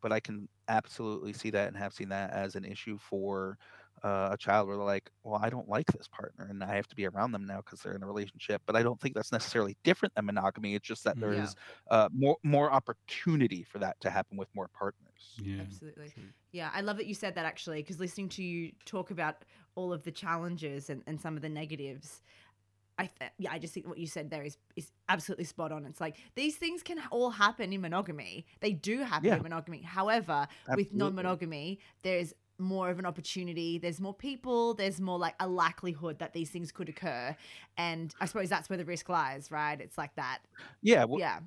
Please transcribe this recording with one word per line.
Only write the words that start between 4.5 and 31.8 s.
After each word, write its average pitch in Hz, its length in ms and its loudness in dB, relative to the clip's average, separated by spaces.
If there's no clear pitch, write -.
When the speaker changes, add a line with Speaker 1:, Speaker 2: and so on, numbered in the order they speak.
Speaker 1:
where 101 80 -2
they're 101 100 0
like, 98 240 0
"Well, 107 180 0
I 113 80 2
don't 123 180 -8
like 110 200 2
this - 200 0
partner - 420 -12
and 98 140 -4
I 98 120 0
have 104 120 0
to - 80 -18
be 98 100 -2
around 98 260 0
them 101 140 -4
now 98 160 -6
'cause - 200 -16
they're 98 140 -6
in 98 80 -6
a - 20 -6
relationship." 101 600 -2
But 107 100 6
I 113 80 8
don't 120 160 2
think 135 160 -2
that's - 160 -2
necessarily 107 520 2
different 190 300 6
than 107 120 2
monogamy. 196 500 0
It's 202 120 -4
just 110 160 -6
that 104 120 4
Speaker 2:
Mm. 117 40 -4
Speaker 1:
there 107 120 2
Speaker 3:
Yeah. - 20 4
Speaker 1:
is, 101 200 -2
uh, 110 220 10
more, 139 320 6
more 147 280 8
opportunity 131 920 2
for - 160 -10
that 92 220 -2
to 95 80 2
happen 95 280 0
with 95 160 -6
more 95 140 -4
partners. - 680 -8
Speaker 2:
Yeah, 98 300 -6
Speaker 3:
Absolutely. 147 480 -16
Speaker 2:
true. 98 180 -18
Speaker 3:
Yeah, 170 200 -6
I 196 100 -2
love 208 160 -2
that - 80 -4
you 208 80 -4
said 190 200 -4
that 170 120 -2
actually, 156 360 -6
'cause 156 180 -8
listening 185 300 -6
to 196 120 -8
you 170 300 -6
talk 185 260 -6
about 156 340 -4
all 180 180 -2
of 156 120 -4
the 170 80 -8
challenges 165 800 -4
and, 135 160 -8
and 151 140 -6
some 160 160 -6
of 143 60 -8
the 156 60 -6
negatives, 147 760 -8
I 185 80 0
th-, - 320 -12
yeah, 165 140 -4
I 165 60 -4
just 156 160 -10
think - 140 -8
what 170 100 -10
you 165 100 -6
said 147 220 -8
there 147 140 -6
is, 147 140 -10
is - 160 -12
absolutely 180 380 0
spot 156 260 -4
on. 151 140 -8
It's - 140 -12
like, 160 180 -6
these 302 220 0
things 339 240 -4
can 330 180 -6
all 247 200 2
happen 202 420 2
in 196 100 -2
monogamy. 160 640 -4
They 214 120 2
do 208 280 0
happen 214 340 4
Speaker 1:
Yeah. - 20 4
Speaker 3:
in - 60 2
monogamy. 165 400 -6
However, 180 680 2
with 202 200 2
Speaker 1:
Absolutely. - 0 -
Speaker 3:
non-monogamy, 185 840 0